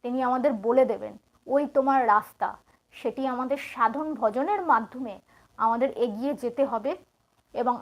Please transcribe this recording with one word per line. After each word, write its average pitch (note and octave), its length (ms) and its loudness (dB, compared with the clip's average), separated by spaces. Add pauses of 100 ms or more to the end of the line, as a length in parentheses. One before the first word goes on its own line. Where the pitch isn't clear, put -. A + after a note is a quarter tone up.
তিনি B3 200 -4
আমাদের B3+ 300 2
বলে A#3 320 4
দেবেন, G#3 340 -6 (280)
"ওই C#4 200 2
তোমার C4+ 400 2
রাস্তা।" G#3 500 2 (360)
সেটি C4 340 -4
আমাদের B3+ 300 -2
সাধন C#4 580 -2
ভজনের C4+ 480 0
মাধ্যমে A#3+ 580 -2 (360)
আমাদের A#3 340 0
এগিয়ে A#3+ 440 -2
যেতে A#3+ 300 -2
হবে B3+ 320 -4 (560)
এবং A#3+ 300 0